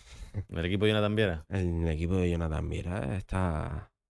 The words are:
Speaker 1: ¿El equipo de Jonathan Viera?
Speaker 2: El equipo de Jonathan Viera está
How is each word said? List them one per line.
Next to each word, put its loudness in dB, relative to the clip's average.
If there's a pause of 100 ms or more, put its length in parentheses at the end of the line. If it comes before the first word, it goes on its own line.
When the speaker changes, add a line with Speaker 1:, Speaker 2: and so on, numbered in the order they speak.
(480)
Speaker 1:
¿El -2
equipo 2
de 6
Jonathan 2
Viera? 2
Speaker 2:
El 0
equipo 0
de 4
Jonathan -2
Viera -4
está -2 (200)